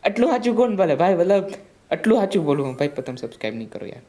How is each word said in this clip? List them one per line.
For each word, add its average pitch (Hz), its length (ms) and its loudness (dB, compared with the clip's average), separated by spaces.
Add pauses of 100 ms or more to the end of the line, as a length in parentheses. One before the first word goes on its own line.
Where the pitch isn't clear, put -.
આટલું 240 280 2
સાચું 240 240 0
કોણ 226 200 2
બોલે 170 200 2
ભાઈ? 180 200 4
મતલબ, 185 360 2 (400)
આટલું 220 280 2
સાચું 196 260 0
બોલું 143 200 0
હું 131 100 -6
ભાઈ, 143 120 -2
પણ 139 160 -6
તમે 127 120 -10
સબસ્ક્રાઇબ 113 400 -10
નહીં 110 140 -10
કરો - 160 -12
યાર. 120 240 -16